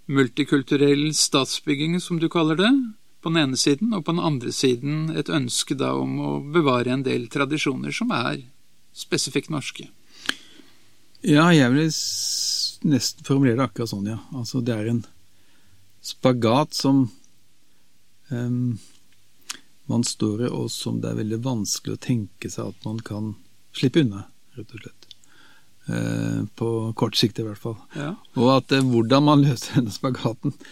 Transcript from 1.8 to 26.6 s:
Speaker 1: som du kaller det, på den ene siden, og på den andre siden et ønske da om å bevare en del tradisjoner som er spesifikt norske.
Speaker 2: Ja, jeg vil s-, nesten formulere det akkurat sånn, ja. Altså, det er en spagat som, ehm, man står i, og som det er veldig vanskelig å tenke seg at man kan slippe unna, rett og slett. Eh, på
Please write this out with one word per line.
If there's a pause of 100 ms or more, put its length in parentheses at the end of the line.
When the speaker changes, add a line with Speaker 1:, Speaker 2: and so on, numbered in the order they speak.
Speaker 1:
som
du
kaller
det, (480)
på
den
ene
siden,
og
på
den
andre
siden
et
ønske
da
om
å
bevare
en
del
tradisjoner
som
er (500)
spesifikt
norske. (1300)
Speaker 2:
Ja,
jeg
vil
s-,
nesten
formulere
det
akkurat
sånn,
ja. (140)
Altså,
det
er
en (960)
spagat
som, (1200)
ehm, (1080)
man
står
i,
og
som
det
er
veldig
vanskelig
å
tenke
seg
at
man
kan (400)
slippe
unna, (300)
rett
og
slett. (840)
Eh,
på